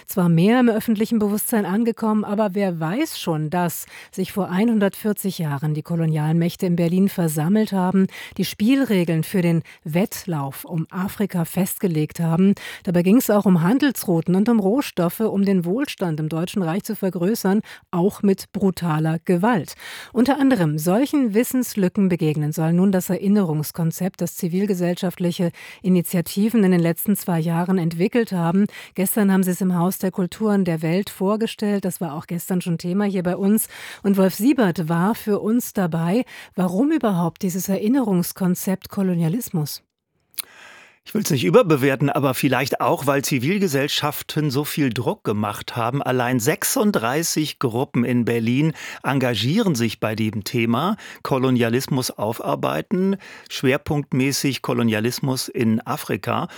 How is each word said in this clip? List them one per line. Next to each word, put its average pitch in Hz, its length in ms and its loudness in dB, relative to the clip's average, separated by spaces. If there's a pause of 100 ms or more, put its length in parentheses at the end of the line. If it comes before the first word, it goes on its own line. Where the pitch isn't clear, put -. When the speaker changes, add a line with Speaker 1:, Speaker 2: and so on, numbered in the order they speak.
Speaker 1:
zwar 175 220 2
mehr 185 300 6
im 247 80 6
öffentlichen 220 520 0
Bewusstsein 208 480 0
angekommen, 214 580 0
aber 208 300 0
wer 190 240 0
weiß 202 400 -2
schon, 156 320 -2
dass 175 340 -2 (260)
sich 190 200 -6
vor 180 180 -4
einhundertvierzig 202 880 0
Jahren 151 380 -2
die 151 80 -4
kolonialen 160 560 0
Mächte 170 260 -2
in 180 100 2
Berlin 175 320 2
versammelt 170 640 0
haben, 190 360 2 (300)
die 190 80 0
Spielregeln 202 760 2
für 185 200 0
den 170 180 2 (220)
Wettlauf 156 840 -4
um 160 240 -4
Afrika 185 560 -2
festgelegt 170 720 -2
haben. 170 360 4 (260)
Dabei 175 220 2
ging's 214 260 4
auch 208 160 4
um 180 160 6
Handelsrouten 185 720 2
und 208 160 4
um 233 100 4
Rohstoffe, 190 600 0
um 208 260 0
den 190 200 2
Wohlstand 180 540 -2
im 156 100 -4
Deutschen 170 340 -2
Reich 165 200 -2
zu 208 120 -6
vergrößern, 196 680 0 (300)
auch 180 320 0
mit 196 300 0
brutaler 165 720 0
Gewalt. 220 480 2 (400)
Unter 262 260 2
anderem 185 380 2
solchen 220 560 2
Wissenslücken 214 760 0
begegnen 156 460 0
soll 160 180 0
nun 185 220 4
das 185 160 0
Erinnerungskonzept, 180 1120 0
das 170 140 -4
zivilgesellschaftliche 180 1160 -2 (300)
Initiativen 185 840 2
in 185 80 6
den 180 80 4
letzten 170 380 0
zwei 175 200 -2
Jahren 170 420 0
entwickelt 170 520 0
haben. 185 360 2 (280)
Gestern 196 340 2
haben 190 140 4
sie 180 80 0
es 175 80 -4
im 185 180 0
Haus 175 200 0
der 190 140 -2
Kulturen 202 520 0
der 165 180 -2
Welt 170 280 0
vorgestellt. 208 760 -2
Das 185 160 -4
war 160 140 -6
auch 160 140 -10
gestern 180 340 -4
schon 170 160 -2
Thema 175 260 -2
hier 196 200 -2
bei 175 120 0
uns. 196 320 0 (360)
Und 196 120 2
Wolf 190 200 4
Siebert 202 520 2
war 175 280 2
für - 240 -2
uns 226 340 0
dabei. 175 500 0 (320)
Warum 190 380 2
überhaupt 180 480 0
dieses 185 260 -4
Erinnerungskonzept 196 1200 0
Kolonialismus? 175 960 -2 (1200)
Speaker 2:
Ich - 100 -6
will's 214 160 -2
nicht 135 140 2
überbewerten, 143 680 4
aber 135 240 0
vielleicht 131 460 0
auch, 135 260 0
weil 139 160 2
Zivilgesellschaften 151 1300 -2
so 139 120 -2
viel 143 280 -2
Druck 127 320 -4
gemacht 104 520 -4
haben. 123 280 -2
Allein 127 360 0
sechsunddreißig 156 1160 0
Gruppen 123 460 -2
in 123 220 0
Berlin 120 480 0 (280)
engagieren 131 720 0
sich 113 260 -2
bei 110 140 -2
dem 107 300 -2
Thema 123 540 0 (260)
Kolonialismus 127 880 0
aufarbeiten, 143 1040 -2 (340)
schwerpunktmäßig 135 1120 -2
Kolonialismus 120 840 0
in 113 340 0
Afrika. 123 640 -4 (100)